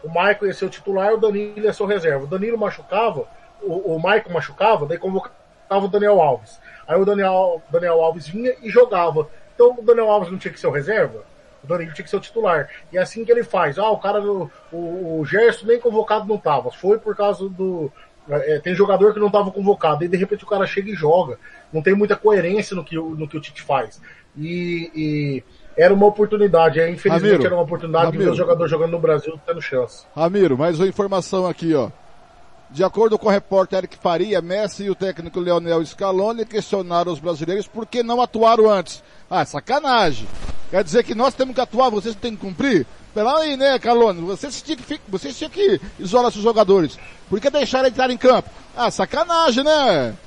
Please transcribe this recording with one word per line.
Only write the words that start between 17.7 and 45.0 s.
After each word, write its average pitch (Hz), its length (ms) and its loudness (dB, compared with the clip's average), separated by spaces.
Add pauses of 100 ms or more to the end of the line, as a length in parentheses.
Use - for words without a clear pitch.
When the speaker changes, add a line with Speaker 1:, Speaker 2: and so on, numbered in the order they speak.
Speaker 1:
é, 147 300 -2
tem 180 160 -4
jogador 196 380 4
que 214 80 -6
não 208 100 2
tava 196 220 2
convocado. 190 500 0
E 175 60 -4
de 180 80 0
repente 196 260 -4
o - 60 -20
cara 190 180 0
chega 202 240 -6
e 208 40 -8
joga. 156 440 0 (320)
Não 156 120 -4
tem 190 120 4
muita 202 220 2
coerência 196 580 0
no 170 80 -8
que 160 160 -8
o, 160 120 -8
no 156 180 -8
que 156 80 -12
o 147 40 -6
Tite - 220 -18
faz. - 380 -4 (360)
E, 170 580 -6
e 147 500 -4 (320)
era 175 160 8
uma 202 140 4
oportunidade. 202 720 4
É, 165 100 0
infelizmente 180 420 2
Speaker 2:
Ramiro, 175 140 4
Speaker 1:
era 180 80 0
uma 175 80 0
oportunidade 165 440 0
de 165 100 -4
ver 196 80 0
Speaker 2:
Ramiro. 175 80 4
Speaker 1:
o - 40 -2
jogador 170 300 2
jogando 165 260 0
no 170 60 -4
Brasil 156 480 0
tendo 170 140 -4
chance. - 460 -6 (100)
Speaker 2:
Ramiro, 170 400 2
mais 160 240 0
uma 190 80 2
informação 190 580 -2
aqui, 165 280 -2
ó. 117 160 0 (800)
De 139 120 -4
acordo 214 360 0
com - 80 -4
o 214 40 4
repórter 190 500 0
Eric - 180 -14
Faria, 180 420 0
Messi 196 440 -6
e 196 60 -4
o 180 40 -2
técnico 180 440 -8
Leonel 170 460 0
Scaloni 196 600 -2
questionaram 175 680 -4
os 139 80 -8
brasileiros 165 480 -6
por 220 180 -12
que 240 160 -4
não 240 200 0
atuaram 226 480 4
antes. 190 340 -2 (260)
Ah, 165 140 0
sacanagem! 220 840 0 (440)
Quer 190 120 2
dizer 196 220 2
que 311 100 -6
nós 240 200 0
temos 254 200 -4
que 247 60 0
atuar, 247 300 2
vocês 214 240 -6
têm 233 200 -8
que 170 60 -14
cumprir? 190 460 0 (280)
Pera 233 220 2
aí, 302 220 0
né, 269 180 2
Scaloni? 226 460 2
Vocês 208 400 -8
tinham 311 160 -8
que 247 60 -18
fi-, 302 220 -10